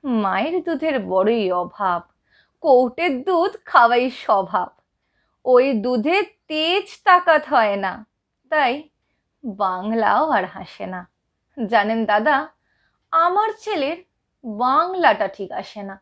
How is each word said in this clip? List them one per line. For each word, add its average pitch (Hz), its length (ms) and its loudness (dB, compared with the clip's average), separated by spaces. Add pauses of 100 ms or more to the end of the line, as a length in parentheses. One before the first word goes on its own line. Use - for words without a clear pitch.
মায়ের 226 600 -2
দুধের 311 320 -4 (160)
বড়ই 196 400 2
অভাব, 175 500 -2 (640)
কৌটের 262 500 4 (140)
দুধ 359 240 2 (140)
খাওয়াই 247 400 4 (180)
স্বভাব। 185 460 -2 (760)
ওই 254 200 6 (180)
দুধে 254 340 0 (300)
তেজ 330 380 -2 (200)
তাকাত 349 380 4 (100)
হয় 214 220 2
না, 196 300 -6 (440)
তাই 277 240 0 (680)
বাংলাও 208 800 -2 (140)
আর 185 80 0
হাসে 185 480 -14
না। 180 80 -12 (680)
জানেন 220 340 2
দাদা, 214 300 2 (760)
আমার 415 380 2 (140)
ছেলের 330 340 -4 (680)
বাংলাটা 285 600 2
ঠিক 196 240 -10
আসে - 320 -12
না। 196 180 -12